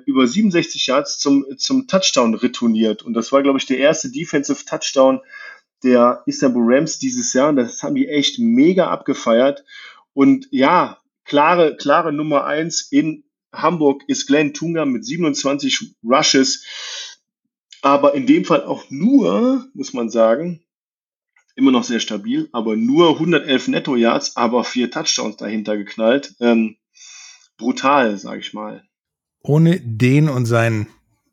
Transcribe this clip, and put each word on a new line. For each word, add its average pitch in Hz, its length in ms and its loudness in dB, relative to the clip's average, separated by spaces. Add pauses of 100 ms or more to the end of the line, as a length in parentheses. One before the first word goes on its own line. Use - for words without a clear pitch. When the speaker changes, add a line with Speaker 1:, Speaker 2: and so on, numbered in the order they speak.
Speaker 1:
über 131 200 2
siebenundsechzig 170 640 0
Yards 143 320 -2
zum, 139 260 2 (120)
zum 131 280 -2
Touchdown 135 480 0
retourniert. 110 680 0
Und 117 100 -8
das 113 200 -4
war, 139 100 4
glaub 139 140 2
ich, 123 80 -6
der 131 140 -2
erste 143 300 0
Defensive 143 540 -4
Touchdown 131 560 0 (640)
der 123 420 4
Istanbul 127 380 0 (100)
Rams 151 260 0
dieses 123 340 -4
Jahr. 135 160 2
Und 147 80 0
das 117 260 -4
haben 147 120 -4
die 135 120 0
echt 143 320 -2
mega 139 480 2
abgefeiert. 127 800 0 (480)
Und 135 360 4
ja, 139 500 2 (260)
klare, 156 500 2
klare 156 380 0
Nummer 147 320 -2
eins 156 440 -6
in 156 360 -2 (260)
Hamburg 143 560 0
ist 135 200 -4
Glenn 143 260 2
Tunga 160 320 -4
mit 117 200 -4
siebenundzwanzig 139 960 -4
Rushes. 135 640 2 (1160)
Aber 139 340 4
in 135 100 -4
dem 165 200 4
Fall - 180 2
auch - 260 -8
nur, 233 840 2
muss - 180 -10
man 117 180 -4
sagen, 120 540 0 (920)
immer 131 180 2
noch 120 120 2
sehr 117 160 -4
stabil, 113 540 -6
aber 110 240 -2
nur 147 420 2
hundertelf 151 480 0
Netto-Yards, 135 720 0
aber 117 260 0
vier 120 260 -4
Touchdowns 120 460 -4
dahinter 107 400 -6
geknallt. 113 640 -2
Ähm, 113 380 2 (800)
brutal, 127 600 0
sag 110 220 -12
ich - 140 -14
mal. 107 320 -14 (560)
Speaker 2:
Ohne 165 400 2
den 123 480 2
und 127 160 -4
seinen, 113 420 0 (460)